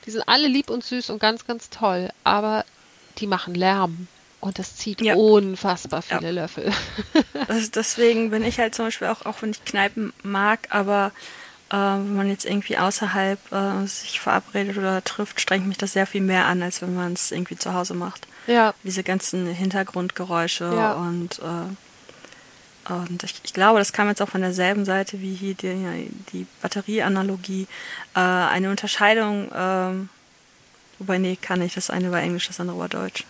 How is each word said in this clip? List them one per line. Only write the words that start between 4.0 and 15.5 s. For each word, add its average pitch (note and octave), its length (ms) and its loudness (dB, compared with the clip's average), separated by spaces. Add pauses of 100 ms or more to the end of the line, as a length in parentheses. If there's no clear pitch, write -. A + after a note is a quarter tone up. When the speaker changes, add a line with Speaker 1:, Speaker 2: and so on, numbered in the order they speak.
Speaker 1:
und G3 180 -4
das - 180 -8
zieht - 240 -6
Speaker 2:
Ja. G#3+ 160 4
Speaker 1:
unfassbar F#3+ 920 4
Speaker 2:
Ja. E3 100 0
Speaker 1:
viele E3 140 -4
Löffel. F3 440 -2
<laughs> - 720 0
Speaker 2:
Das, A3 220 0
deswegen A3+ 600 4
bin A3 140 0
ich A#3 140 -2
halt A3+ 160 2
zum A3+ 120 -2
Beispiel - 220 -4
auch, - 180 -4
auch G#3+ 160 -6
wenn A3 80 -2
ich - 140 -8
Kneipen G3+ 480 0 (100)
mag, G3+ 480 0
aber, G3+ 420 2 (580)
äh, - 60 -4
wenn G3 400 0
man G3 120 2
jetzt G3 160 -2
irgendwie G3+ 340 -2
außerhalb, F#3+ 600 2 (140)
äh, G3 340 0
sich - 340 -6
verabredet G3 560 0
oder F#3+ 260 0
trifft, - 380 -6
strengt F#3+ 260 0